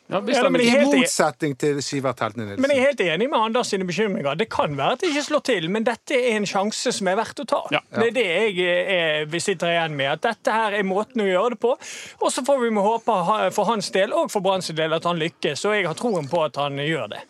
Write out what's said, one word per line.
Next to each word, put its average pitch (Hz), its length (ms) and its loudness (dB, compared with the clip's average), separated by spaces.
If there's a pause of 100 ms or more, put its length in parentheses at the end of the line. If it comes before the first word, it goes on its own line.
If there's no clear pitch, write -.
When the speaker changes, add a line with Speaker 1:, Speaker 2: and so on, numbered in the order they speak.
Speaker 1:
Ja, 180 140 -2
hvis 214 160 -2
Speaker 2:
Ja, - 60 4
Speaker 1:
han 277 100 4
Speaker 2:
men 254 80 4
Speaker 3:
I 240 40 4
Speaker 2:
jeg 240 100 6
er 277 60 6
helt 285 140 4
e- 277 40 6
Speaker 3:
motsetning 156 580 0
til 147 260 0
Sivert 131 380 -2
Heltene 110 260 -4
Nilsen. 101 160 -6
Speaker 2:
Men 277 80 4
jeg 277 100 2
er 262 60 4
helt 277 140 0
enig 180 300 0
med 311 80 0
Anders 226 300 0
sine 196 180 -2
bekymringer. 175 500 -2
Det 214 140 -2
kan - 260 -2
være 147 160 2
at 254 80 -4
det 359 120 0
ikke 285 160 -2
slår 302 160 2
til, 170 260 0
men 220 140 0
dette - 340 -2
er 240 180 2
en 208 80 -2
sjanse 202 480 -2
som 190 160 -2
er 185 80 2
verdt 220 240 -4
å 262 60 -8
ta. - 140 0 (100)
Speaker 1:
Ja. - 100 0 (140)
Speaker 2:
Det 226 140 2
er - 20 -4
det 208 460 0
jeg 180 320 2
er, 160 380 2
vi 160 140 -4
sitter 175 280 -2
igjen 165 280 0
med, 135 160 0
at 160 100 -4
dette 247 300 0
her 214 200 0
er 208 100 0
måten 196 400 -2
å 196 60 0
gjøre 190 220 2
det 233 100 -8
på. 247 160 2 (440)
Og 311 120 2
så 269 120 -4
får 277 200 2
vi 233 60 2
må 214 120 2
håpe 226 300 0 (120)
ha-, 196 260 2
for 196 200 0
hans 214 200 -2
del 196 220 2
og 311 180 0
for 208 120 -4
Brann 190 200 2
sin 160 140 -8
del 160 160 0
at 160 120 0
han 175 140 0
lykkes, 160 480 -4
og 214 100 2
jeg 196 100 0
har 160 80 -2
troen 175 340 -2
på 165 160 0
at 139 120 -4
han 139 220 -2
gjør 143 320 -2
det. - 200 -12